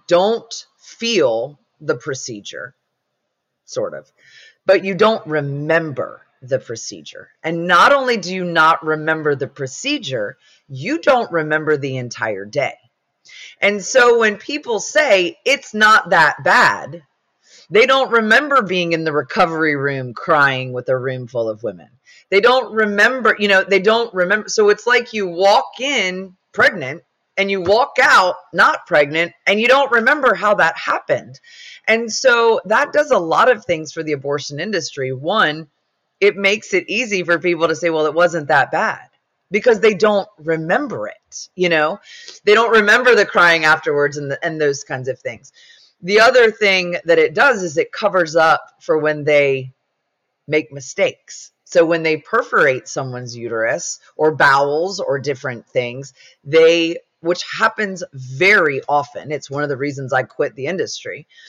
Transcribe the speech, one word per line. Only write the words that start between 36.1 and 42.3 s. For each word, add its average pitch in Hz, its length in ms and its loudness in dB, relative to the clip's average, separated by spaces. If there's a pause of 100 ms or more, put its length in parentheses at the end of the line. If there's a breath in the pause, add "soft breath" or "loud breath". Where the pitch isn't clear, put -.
it 202 180 4
makes 202 380 -4
it 175 140 -2
easy 208 340 -4
for 165 160 0
people 165 300 0
to 160 80 -2
say, 170 140 -2
"Well, 156 160 0
it 147 80 -2
wasn't 165 340 0
that 147 240 2
bad," 180 360 -4 (440)
because 214 260 2
they 214 160 4
don't 202 340 0 (100)
remember 160 680 -4
it, - 480 -18
you 180 140 0
know? 160 320 0 (440 loud breath)